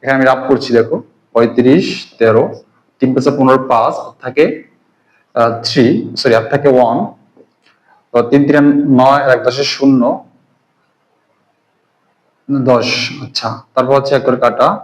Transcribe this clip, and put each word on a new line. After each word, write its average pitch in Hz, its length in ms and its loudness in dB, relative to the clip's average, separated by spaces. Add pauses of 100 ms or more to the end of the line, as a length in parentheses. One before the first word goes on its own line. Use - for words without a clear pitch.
এখানে 135 180 -2
আমি 131 100 2
রাফ 127 120 0 (100)
করছি, 127 280 0
দেখো 151 180 -2 (380)
পঁয়ত্রিশ, 123 500 2 (360)
তেরো, 113 240 2 (540)
তিন 127 160 0
পাঁচে 143 240 0
পনেরো, 131 220 4 (120)
পাঁচ 120 220 0 (120)
আর - 80 -20 (100)
থাকে, 131 200 0 (880)
আহ, 117 160 0 (160)
থ্রি, 123 200 2 (340)
সরি, 120 200 2
আর 113 120 -10
থাকে 143 240 0
ওয়ান, 123 220 2 (1120)
তো 120 60 -2 (140)
তিন 139 160 4
তিন 147 100 2 (440)
নয়, 135 240 4
আর 135 120 0
এক 117 100 -4
দশে 131 180 -2 (100)
শূন্য, 135 280 2 (2750)
দশ। 117 180 2 (360)
আচ্ছা, - 240 -10 (260)
তারপর 127 240 0
হচ্ছে 139 200 -2
এক 117 80 -2
করে 123 180 0
কাটা 127 240 0 (160)